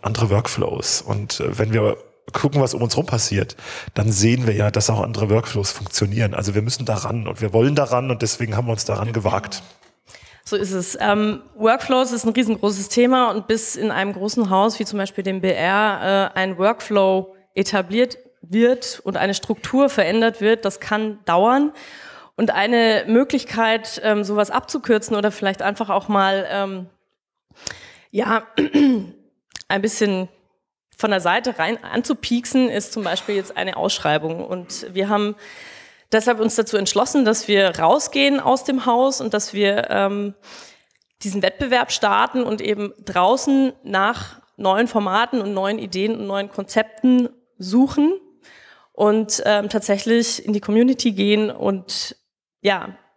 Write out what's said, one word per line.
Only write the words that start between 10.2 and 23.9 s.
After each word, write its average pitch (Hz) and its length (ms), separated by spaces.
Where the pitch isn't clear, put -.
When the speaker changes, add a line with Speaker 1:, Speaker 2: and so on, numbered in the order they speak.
Speaker 2:
So 208 60
ist 196 160
es. 180 280
Ähm, 214 440
Workflows 233 540
ist 233 140
ein 226 60
riesengroßes 208 580
Thema 247 400
und 202 160
bis 220 300
in 214 160
einem 196 220
großen 202 360
Haus, 202 300
wie 214 60
zum 208 120
Beispiel 196 260
dem 190 180
B 185 100
R, 196 840
äh, 190 60
ein 190 180
Workflow 190 800
etabliert 196 640
wird 233 600
und 196 120
eine 196 200
Struktur - 540
verändert 226 520
wird, 220 240
das 196 140
kann 214 460
dauern. 240 460
Und 220 140
eine 226 560
Möglichkeit, 226 960